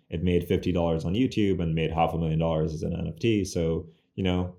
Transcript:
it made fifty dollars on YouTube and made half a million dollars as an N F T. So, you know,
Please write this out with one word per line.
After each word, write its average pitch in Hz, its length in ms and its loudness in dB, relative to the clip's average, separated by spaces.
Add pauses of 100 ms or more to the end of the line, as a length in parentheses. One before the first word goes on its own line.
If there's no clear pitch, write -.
it 82 140 -4
made 87 240 2
fifty 90 240 0
dollars 82 340 0
on 87 80 -2
YouTube 107 480 2
and 80 140 -2
made 80 160 0
half 80 220 2
a 80 40 -4
million 80 220 0
dollars 80 340 0
as 78 80 -8
an 85 120 -4
N 82 140 -6
F 80 120 -10
T. 104 260 2
So, 82 400 -2 (300)
you 98 80 -4
know, 90 360 0